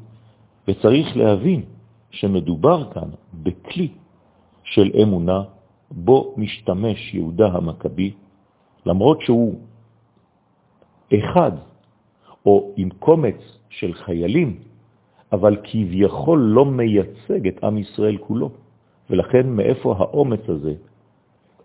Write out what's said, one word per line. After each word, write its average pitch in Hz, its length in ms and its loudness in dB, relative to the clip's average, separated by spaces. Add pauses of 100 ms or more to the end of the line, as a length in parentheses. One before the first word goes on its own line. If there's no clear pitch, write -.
(680)
וצריך 123 500 2
להבין 113 440 2 (500)
שמדובר 98 840 0
כאן 80 160 -10 (240)
בכלי 151 540 -6 (760)
של - 280 2 (120)
אמונה 92 400 0 (480)
בו 123 460 2
משתמש 101 760 -6
יהודה 87 340 0
המכבי, 87 640 -4 (720)
למרות 110 360 2
שהוא 117 380 0 (1500)
אחד 117 380 2 (920)
או 101 320 4
עם 92 120 -4
קומץ 147 520 0 (280)
של 87 240 -8
חיילים, 95 640 -4 (720)
אבל 104 320 2
כביכול 101 760 0
לא 117 260 4
מייצג 117 840 -2
את - 160 -6
עם 107 140 -2
ישראל 107 400 -4
כולו. 120 320 -6 (600)
ולכן 127 400 2
מאיפה 123 480 0
האומץ 120 520 -2
הזה? 76 240 -4 (920)